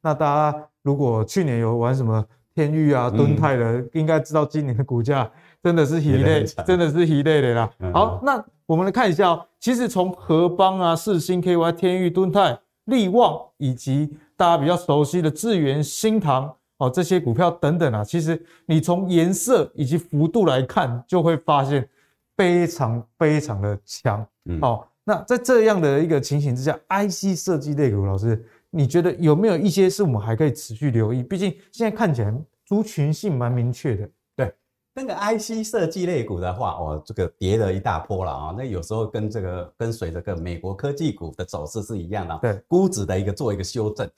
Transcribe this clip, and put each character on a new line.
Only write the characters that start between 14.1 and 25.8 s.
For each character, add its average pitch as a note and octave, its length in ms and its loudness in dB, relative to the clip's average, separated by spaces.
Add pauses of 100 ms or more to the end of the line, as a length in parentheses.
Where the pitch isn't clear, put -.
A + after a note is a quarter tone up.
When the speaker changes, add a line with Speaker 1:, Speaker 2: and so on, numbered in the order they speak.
Speaker 1:
大 F3 140 4
家 E3 80 4
比 C#3 80 0
较 F3 100 2
熟 D3+ 260 2
悉 E3+ 200 0
的 D#3 80 2
智 G#3+ 260 -2
原、 D3 260 0
新 A3 380 0
唐， C#3+ 340 -2 (220)
哦， C3 140 0
这 F3+ 120 0
些 F3+ 160 2
股 B2 140 0
票 E3+ 180 2
等 D#3+ 280 0
等 D#3 160 2
啊， G#2+ 100 -2
其 E3+ 160 -2
实 D#3+ 240 -2 (220)
你 D#3+ 120 4
从 F3 300 0
颜 E3+ 240 4
色 G#3 420 2
以 D3 120 -2
及 D3+ 100 0
幅 D#3 320 0
度 G#3 160 2
来 C3+ 180 4
看， A#2+ 440 -2
就 F3+ 160 0
会 E3 140 2
发 C#3+ 280 0
现 C#3 240 -2 (480)
非 F3 300 4
常 A#2+ 360 -2 (160)
非 D3+ 220 2
常 G#2+ 220 -6
的 G#2 240 -2
强。 G#2+ 380 -4 (200)
Speaker 2:
嗯。 - 160 -6
Speaker 1:
哦， A#2+ 260 -2 (160)
那 G#3 200 -2
在 B3 160 0
这 A#3+ 260 4
样 G#3 160 4